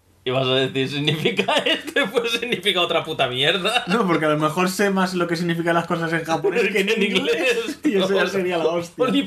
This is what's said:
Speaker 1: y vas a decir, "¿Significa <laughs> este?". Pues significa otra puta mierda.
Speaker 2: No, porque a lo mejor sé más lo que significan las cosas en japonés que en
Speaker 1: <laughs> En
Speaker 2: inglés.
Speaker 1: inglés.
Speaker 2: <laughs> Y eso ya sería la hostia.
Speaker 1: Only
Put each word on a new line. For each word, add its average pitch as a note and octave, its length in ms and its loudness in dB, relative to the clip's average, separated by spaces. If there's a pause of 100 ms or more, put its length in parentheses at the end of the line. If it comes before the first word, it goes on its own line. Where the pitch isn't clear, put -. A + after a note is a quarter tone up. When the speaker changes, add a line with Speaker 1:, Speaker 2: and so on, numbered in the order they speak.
(240)
Speaker 1:
y B2+ 80 -2
vas C3 120 2
a B2+ 120 2
decir, C3 320 0
"¿Significa D3+ 680 0
<laughs> C#4+ 100 0
este?". C#4+ 420 -2
Pues A#3 260 -2
significa G3+ 480 -2
otra E3 240 0
puta D3 240 -2
mierda. F3+ 580 0
Speaker 2:
No, G#3+ 220 2
porque D#3+ 160 2
a D3+ 60 4
lo D3+ 100 2
mejor D#3 300 2
sé G3+ 200 0
más F#3 240 0
lo E3+ 140 0
que E3+ 80 -2
significan E3+ 380 0
las E3+ 120 0
cosas E3 260 -2
en D#3+ 120 -2
japonés G3 480 0
que G#3 80 2
en F#3+ 80 0
Speaker 1:
<laughs> A3 80 2
En G#3+ 40 2
Speaker 2:
inglés. - 200 2
Speaker 1:
inglés. A#3 600 0
Speaker 2:
<laughs> - 40 -4
Y B3+ 120 2
eso F#3+ 160 2
ya F#3+ 140 2
sería F3+ 320 -2
la D#3+ 80 0
hostia. E3+ 380 -2
Speaker 1:
Only B3+ 220 2